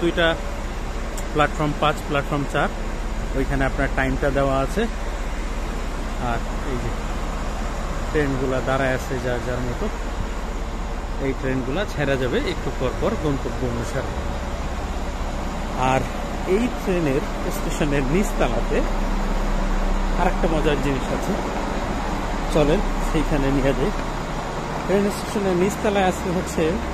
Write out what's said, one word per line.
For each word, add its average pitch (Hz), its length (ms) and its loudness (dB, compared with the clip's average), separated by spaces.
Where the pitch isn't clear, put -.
দুইটা 165 340 4
প্ল্যাটফর্ম 147 460 2
পাঁচ, 151 160 4
প্ল্যাটফর্ম 143 360 0
চার, 160 160 2
ওইখানে 135 300 2
আপনার 131 300 0
টাইমটা 135 340 2
দেওয়া 135 300 2
আছে। 135 220 0
আর 120 140 0
এই 127 60 0
যে 117 120 -2
ট্রেনগুলা 135 540 2
দাঁড়ায় 135 280 2
আছে 127 300 -2
যার 123 240 0
যার 123 100 -2
মতো, 123 320 -2
এই 135 160 0
ট্রেনগুলা 131 440 0
ছেড়ে 139 220 2
যাবে 127 200 0
একটু 170 420 -2
পর 127 100 0
পর 170 100 2
গন্তব্য 135 420 0
অনুসারে। 117 760 -2
আর 131 220 4
এই 214 200 4
ট্রেনের 165 360 2
স্টেশনের 143 520 0
নিচতলাতে 143 800 2
আরেকটা 180 280 2
মজার 156 360 4
জিনিস 135 300 0
আছে, 135 200 0
চলেন 156 260 6
সেইখানে 139 380 2
নিয়ে 139 220 4
যাই। 147 180 2
ট্রেন 202 240 4
স্টেশনের 196 460 0
নিচতলায় 202 500 2
আছে 185 260 0
হচ্ছে 165 400 0